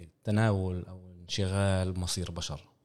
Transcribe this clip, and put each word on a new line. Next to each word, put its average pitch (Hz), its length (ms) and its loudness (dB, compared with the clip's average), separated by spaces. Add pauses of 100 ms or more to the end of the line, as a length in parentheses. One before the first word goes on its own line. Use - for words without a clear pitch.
(240)
تناول 101 640 2
أو 92 140 -14 (220)
انشغال 92 800 2
مصير 87 320 -2
بشر. 82 380 -8 (160)